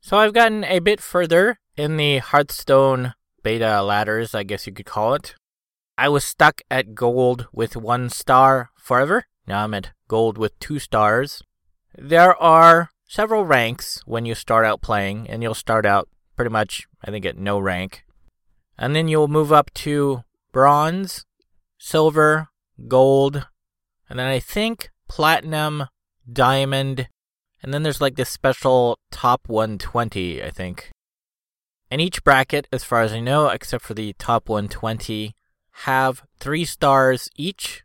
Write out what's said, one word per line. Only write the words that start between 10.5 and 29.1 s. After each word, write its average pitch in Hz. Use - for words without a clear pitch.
two 151
stars. 113
There 165
are 165
several 214
ranks 117
when 117
you 117
start 113
out 107
playing, 104
and 113
you'll 113
start 110
out 101
pretty 120
much, 107
I -
think, 104
at 92
no 101
rank. 92
And 131
then 160
you'll 156
move 151
up 147
to 143
bronze, 151
silver, 156
gold, 135
and 123
then 127
I 131
think 214
platinum, 151
diamond, 135
and 131
then 147
there's, 151
like, 135
this 127
special 127